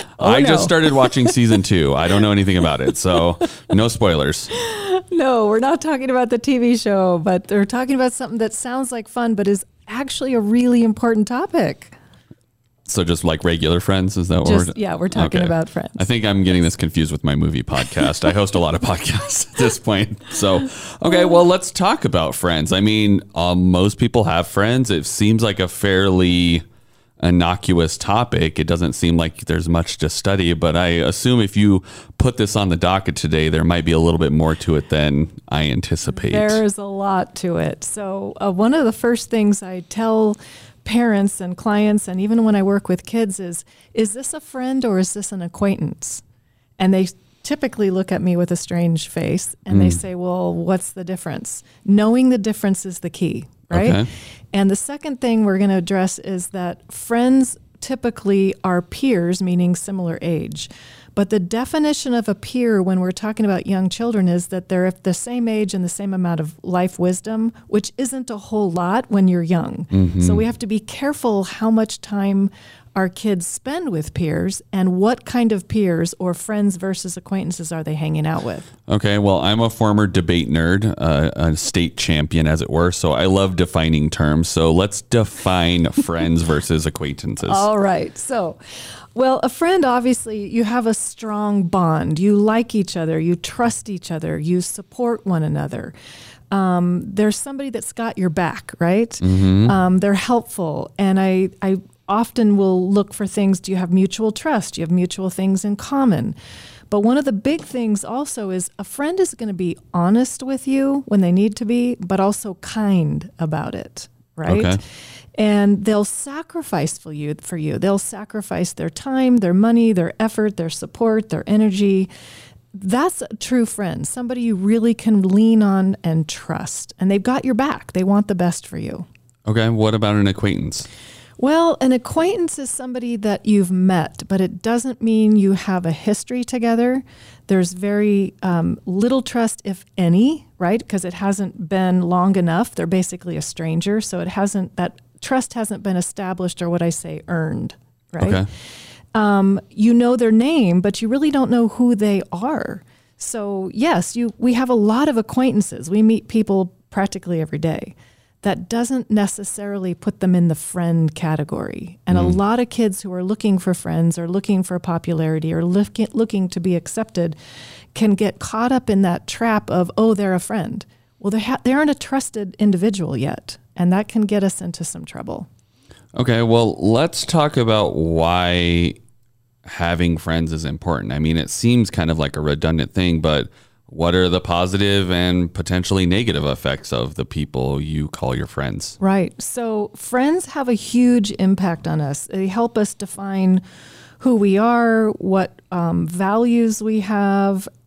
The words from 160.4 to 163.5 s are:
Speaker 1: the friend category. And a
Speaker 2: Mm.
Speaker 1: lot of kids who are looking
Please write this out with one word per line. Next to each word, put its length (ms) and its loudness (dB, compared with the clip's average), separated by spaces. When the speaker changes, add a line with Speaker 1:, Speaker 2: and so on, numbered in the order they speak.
Speaker 1:
the 80 0
friend 580 -2
category. 920 -6
And 100 4
a 40 4
Speaker 2:
Mm. 120 2
Speaker 1:
lot 240 0
of 120 -2
kids 320 -2
who 100 -10
are 100 -6
looking 340 0